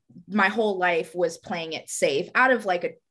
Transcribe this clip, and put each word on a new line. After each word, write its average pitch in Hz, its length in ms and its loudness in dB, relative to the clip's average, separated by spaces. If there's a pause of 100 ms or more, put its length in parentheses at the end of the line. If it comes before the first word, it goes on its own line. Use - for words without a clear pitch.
(280)
my 190 200 2
whole 214 300 0
life 175 360 0
was 175 240 -2
playing 165 340 -8
it - 180 -10
safe 160 460 0
out 262 160 6
of, 220 120 0
like, 180 200 0
a 165 80 -4 (180)